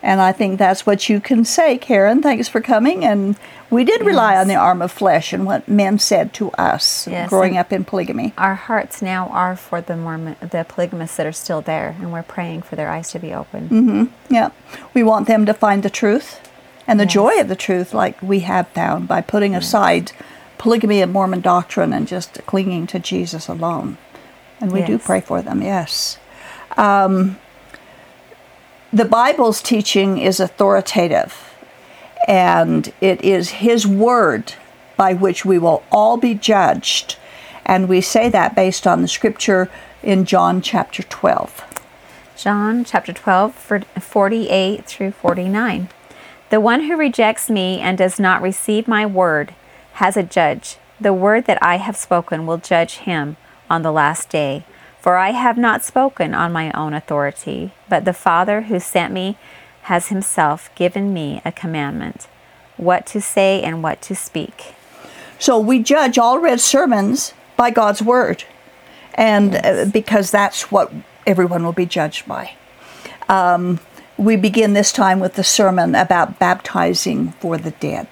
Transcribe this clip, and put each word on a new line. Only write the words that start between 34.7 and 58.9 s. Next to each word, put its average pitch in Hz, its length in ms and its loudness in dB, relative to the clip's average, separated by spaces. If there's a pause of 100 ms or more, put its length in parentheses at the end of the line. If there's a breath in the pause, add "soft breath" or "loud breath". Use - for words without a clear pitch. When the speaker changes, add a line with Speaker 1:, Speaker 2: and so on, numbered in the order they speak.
Speaker 1:
by 190 160 4
which 185 320 -2
we 190 140 4
will 165 320 2
all 220 260 4
be 240 160 0
judged. - 800 0 (520 loud breath)
And 185 200 2
we 185 140 2
say 226 280 0
that 175 260 0
based 190 320 0
on 175 160 2
the - 40 -2
scripture 196 640 -2 (320 loud breath)
in 190 240 2
John 180 340 2
chapter - 440 -4
twelve. - 600 -4 (720 loud breath)
Speaker 2:
John 208 480 -2
chapter 180 300 -4
twelve, 196 400 0
for - 280 -4 (180)
forty-eight 202 840 0
through 196 260 -8
forty-nine. 185 800 -4 (600 loud breath)
"The 214 100 4
one 233 260 2
who 330 120 -2
rejects 240 500 0
me 185 320 -2
and 185 160 -2
does 185 240 0
not 185 220 2
receive 208 460 -2
my 214 180 0
word 175 480 0 (400 soft breath)
has 196 240 0
a 196 60 0
judge. 156 540 0 (220)
The 202 140 2
word 208 320 2
that 208 160 0
I 175 160 2
have 196 180 -6
spoken 170 520 -2
will 165 100 -2
judge 165 400 0
him 151 400 -6 (320 soft breath)
on 165 140 0
the 160 80 0
last 156 380 0
day. 147 340 -4 (360 loud breath)
For 180 160 2
I 185 160 2
have 247 260 0
not 240 280 0
spoken 254 480 -2
on 170 180 -2
my 160 200 -4
own 156 220 -6
authority, 147 800 -6 (160)
but 180 160 0
the 180 80 0
Father 185 520 0
who 214 180 -4
sent 175 320 -4